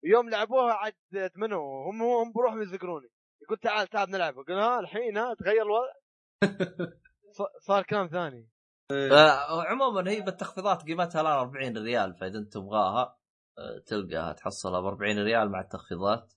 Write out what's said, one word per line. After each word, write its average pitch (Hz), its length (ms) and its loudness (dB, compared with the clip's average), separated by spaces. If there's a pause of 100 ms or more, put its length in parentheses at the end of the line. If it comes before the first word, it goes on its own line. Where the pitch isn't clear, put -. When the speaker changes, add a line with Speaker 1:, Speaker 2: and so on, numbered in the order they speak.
Speaker 1:
يوم 226 260 4
لعبوها 226 440 2
عاد 208 200 -4 (220)
أدمنوا، 180 760 -6
هم، 226 120 -6
هم 233 280 0
بروحهم 220 300 0
يزقروني. 180 460 -8 (360)
يقول: 208 140 -6
"تعال، 214 300 0
تعال 196 240 -2
نلعب." 175 220 -2
أقول: 147 260 -4
"ها، 233 200 2
الحين، 208 380 -4
ها، 240 160 -2
تغير 214 280 2
الوضع." 220 320 0 (480)
Speaker 2:
<laughs> 185 580 -2 (380)
Speaker 1:
ص-، - 300 -8
صار 196 160 4
كلام 202 240 -2
ثاني. 143 420 -6 (420)
Speaker 2:
إيه. 139 220 2
Speaker 3:
آه، 151 500 8
عمومًا 202 480 0
هي 214 100 -4
بالتخفيضات 185 640 -4
قيمتها 165 380 -2
الآن 156 120 4
أربعين 131 440 -2
ريال، 107 380 -2
فإذا 95 240 -6
أنت 101 140 -12
تبغاها، 101 680 0 (380)
آه، - 300 -12
تلقاها 85 460 -4
تحصلها 92 480 -4
بأربعين 101 420 -2
ريال 107 280 2
مع 95 100 -6
التخفيضات. 98 760 -4